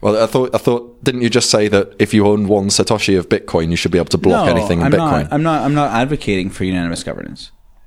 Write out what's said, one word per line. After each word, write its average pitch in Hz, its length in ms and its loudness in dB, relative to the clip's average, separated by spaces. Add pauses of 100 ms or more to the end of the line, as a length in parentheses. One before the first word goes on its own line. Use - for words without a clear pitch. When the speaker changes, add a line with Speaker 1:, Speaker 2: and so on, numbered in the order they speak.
Speaker 1:
Well, 107 200 2
I 113 40 4
thought, 127 280 0
I 113 40 -2
thought, 120 440 -2
didn't 123 200 -2
you 117 80 2
just 117 200 2
say 107 180 2
that 101 300 0
if 104 140 0
you 104 140 4
own 104 220 2
one 101 200 2
Satoshi 101 500 0
of 85 120 -4
Bitcoin, 85 400 0
you 85 60 0
should 85 160 -2
be 90 60 2
able 82 120 0
to 95 80 2
block 175 280 2
Speaker 2:
No, 87 80 2
Speaker 1:
anything 90 260 0
in 82 60 0
Speaker 2:
I'm 82 60 2
Speaker 1:
Bitcoin? 143 300 0
Speaker 2:
not, 73 100 -6
I'm 147 100 -2
not, 156 220 0
I'm 143 100 0
not 147 180 0
advocating 113 580 -2
for - 140 -6
unanimous 87 380 -4
governance, - 480 -12 (360)